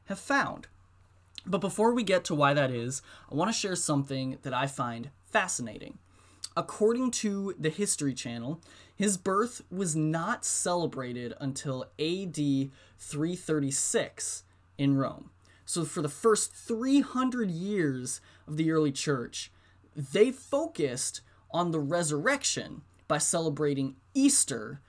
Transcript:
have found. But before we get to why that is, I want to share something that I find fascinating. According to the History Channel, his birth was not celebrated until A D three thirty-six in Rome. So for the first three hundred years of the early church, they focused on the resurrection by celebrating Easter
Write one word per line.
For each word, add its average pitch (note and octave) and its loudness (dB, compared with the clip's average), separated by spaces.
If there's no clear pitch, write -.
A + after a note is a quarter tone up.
have G3 -6
found. - -2
But F#3+ 0
before G#3+ 4
we B3 2
get F#3 2
to F3 -2
why C#3+ 6
that C#3 4
is, B2 -4
I - -6
want E3+ 2
to A3+ 0
share F#2 -2
something C3+ 0
that C3 -6
I C3 0
find A#2+ -4
fascinating. E3+ -2
According A#3 2
to G3 -2
the D3+ 0
History D#3 0
Channel, B2 -6
his G3 2
birth G3+ 0
was F3 -2
not D#3+ 0
celebrated C3 -2
until C3+ -4
A F3+ -2
D C#3 0
three D#3+ -4
thirty-six - -2
in C#3 4
Rome. - -4
So E3+ -2
for - -4
the C#3+ -2
first - 2
three C4 2
hundred B3 0
years D#3+ -2
of D3+ -4
the D#3+ 2
early D#3 4
church, - -4
they D#3+ 4
focused A#3+ -2
on E3+ 0
the D#3+ 0
resurrection D#3 0
by D3+ 2
celebrating D3 0
Easter C#3+ 2